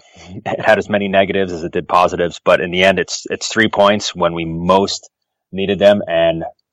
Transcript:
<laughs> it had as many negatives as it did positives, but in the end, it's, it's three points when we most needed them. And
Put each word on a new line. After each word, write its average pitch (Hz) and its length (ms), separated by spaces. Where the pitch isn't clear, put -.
<laughs> - 80
it - 180
had 107 140
as 95 100
many 101 200
negatives 95 440
as 82 120
it 85 80
did 87 160
positives, 87 560
but 90 160
in 90 100
the 90 140
end, 95 140
it's, - 320
it's - 180
three 110 200
points 104 460
when 85 200
we 85 100
most 87 680
needed 196 280
them. 170 280
And 85 380